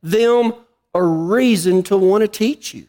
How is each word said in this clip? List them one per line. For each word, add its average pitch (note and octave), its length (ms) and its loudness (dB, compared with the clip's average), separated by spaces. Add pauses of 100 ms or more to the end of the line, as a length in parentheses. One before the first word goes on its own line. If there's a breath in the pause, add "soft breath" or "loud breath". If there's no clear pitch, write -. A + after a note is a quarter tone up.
them A#3 520 0 (400)
a F3+ 100 0
reason F3+ 800 0
to G3 140 -2
want F#3+ 240 2
to G#3+ 60 0
teach A3 460 -6
you. G2+ 160 -18